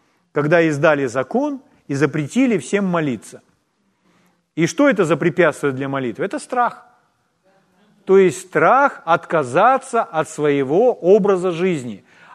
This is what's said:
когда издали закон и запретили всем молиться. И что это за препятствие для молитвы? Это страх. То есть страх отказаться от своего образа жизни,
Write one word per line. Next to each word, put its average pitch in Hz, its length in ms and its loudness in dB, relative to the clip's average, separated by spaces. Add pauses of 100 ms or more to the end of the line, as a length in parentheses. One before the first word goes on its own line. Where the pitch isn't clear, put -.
(320)
когда 151 300 2
издали 151 440 2
закон 240 540 -4 (260)
и 147 80 -6
запретили 156 640 -2
всем 196 300 -4
молиться. 151 560 -4 (1160)
И 165 100 0
что 277 220 2
это 208 160 2
за 156 140 0
препятствие 151 540 0
для 135 160 -8
молитвы? 135 360 -6
Это 196 140 -6
страх. - 480 -6 (1200)
То 190 100 4
есть 185 240 4
страх 220 640 2
отказаться 175 1000 0
от 156 280 -6
своего 151 640 0
образа 190 560 2
жизни, 160 540 -4 (300)